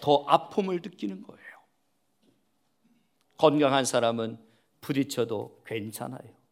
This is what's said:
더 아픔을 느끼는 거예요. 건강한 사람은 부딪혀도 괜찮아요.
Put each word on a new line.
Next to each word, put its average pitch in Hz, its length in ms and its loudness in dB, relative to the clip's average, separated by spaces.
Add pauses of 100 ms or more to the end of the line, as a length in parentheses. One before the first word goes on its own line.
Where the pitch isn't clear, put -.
더 143 260 4
아픔을 185 560 2
느끼는 196 400 -10
거예요. - 200 -20 (1900)
건강한 139 480 4
사람은 117 540 0 (420)
부딪혀도 117 840 -4
괜찮아요. 117 680 -10 (180)